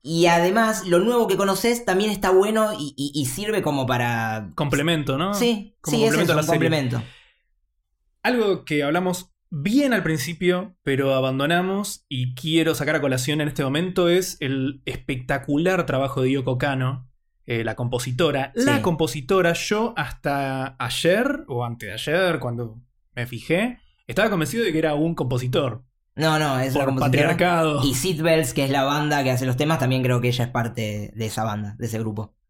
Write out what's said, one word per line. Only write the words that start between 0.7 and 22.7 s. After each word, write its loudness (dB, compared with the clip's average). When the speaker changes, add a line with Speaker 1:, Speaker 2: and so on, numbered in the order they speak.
Speaker 1:
lo 4
nuevo 2
que 2
conoces 0
también 2
está -2
bueno 4
y, -8
y, -4
y 0
sirve -2
como -2
para -2
Speaker 2:
Complemento, 0
¿no? -2
Speaker 1:
Sí, 0
Speaker 2:
Como 0
Speaker 1:
sí, 4
es 4
Speaker 2:
complemento 4
Speaker 1:
eso, -
Speaker 2:
a 4
la 4
Speaker 1:
un -2
Speaker 2:
serie. 4
Speaker 1:
complemento. 0
Speaker 2:
Algo 0
que 0
hablamos -2
bien 2
al 0
principio, -2
pero 2
abandonamos 0
y -4
quiero 0
sacar -2
a 0
colación 0
en 0
este -4
momento 0
es 2
el -4
espectacular -2
trabajo -2
de 2
Yoko 0
Kanno, -2
eh, -4
la -4
compositora. -2
La 2
Speaker 1:
Sí. 0
Speaker 2:
compositora, 2
yo -2
hasta -4
ayer 0
o -4
anteayer, -2
cuando -6